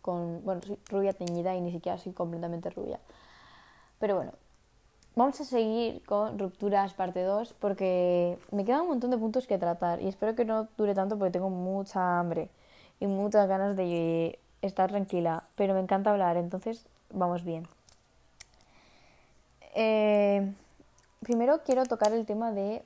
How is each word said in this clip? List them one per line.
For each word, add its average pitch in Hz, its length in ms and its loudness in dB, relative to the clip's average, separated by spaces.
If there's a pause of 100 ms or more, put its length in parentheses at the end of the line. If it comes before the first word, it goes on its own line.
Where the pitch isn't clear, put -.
con, 170 420 -6
bueno, 185 180 -4
soy 202 160 -10 (120)
rubia 196 240 0
teñida 175 420 -4
y 180 60 -4
ni 175 100 -4
siquiera 175 260 -6
soy 180 160 -12
completamente 170 560 -6
rubia. - 300 -8 (960)
Pero 208 180 0
bueno, 160 180 -4 (840)
vamos 269 240 2
a 302 60 -6
seguir 226 580 0
con 214 340 -2
rupturas 196 560 0
parte 180 300 -4
dos 208 300 -2
porque 180 840 2 (140)
me 202 140 -2
quedan 262 160 2
un 359 80 -2
montón 247 220 0
de 254 60 2
puntos 226 300 -2
que 202 100 0
tratar 170 440 0
y 190 60 -4
espero 214 280 -2
que 233 100 2
no 220 220 -2 (100)
dure 202 160 2
tanto 196 240 0
porque 190 140 2
tengo 180 180 -2
mucha 185 680 0
hambre 170 300 -2 (500)
y 202 80 -2
muchas 202 400 2
ganas 190 280 0
de 165 640 0 (220)
estar 190 280 0
tranquila, 180 540 -2 (120)
pero 196 180 2
me 190 60 2
encanta 196 320 2
hablar, 185 260 2
entonces 185 480 -4 (260)
vamos 175 320 0
bien. 170 240 -6 (2000)
Eh, 208 800 4 (680)
primero 247 420 2
quiero 262 220 2
tocar 220 280 2
el 226 120 -2
tema 220 260 -4
de 202 340 -4